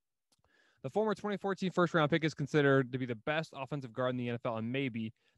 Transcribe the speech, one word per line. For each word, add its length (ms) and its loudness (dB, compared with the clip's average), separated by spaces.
The 80 -8
former 240 0
twenty 220 -4
fourteen 340 -2
first-round 400 4
pick 140 2
is 100 0
considered 580 4
to 60 -4
be 80 -4
the 80 -4
best 420 -4
offensive 360 -8
guard 180 -2
in 60 -2
the 120 -4
N 60 -2
F 100 -8
L 120 -2
and 140 -4
maybe 420 -4